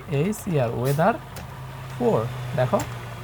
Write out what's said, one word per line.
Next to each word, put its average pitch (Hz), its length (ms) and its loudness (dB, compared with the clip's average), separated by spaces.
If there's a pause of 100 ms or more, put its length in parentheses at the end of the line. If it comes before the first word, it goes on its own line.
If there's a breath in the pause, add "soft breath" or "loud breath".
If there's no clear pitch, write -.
(120)
এইচ 170 240 2 (120)
ই 160 120 2
আর, 117 100 4 (100)
ওয়েদার 147 340 4 (880)
ফোর। 190 260 4 (300)
দেখো 127 240 4 (440)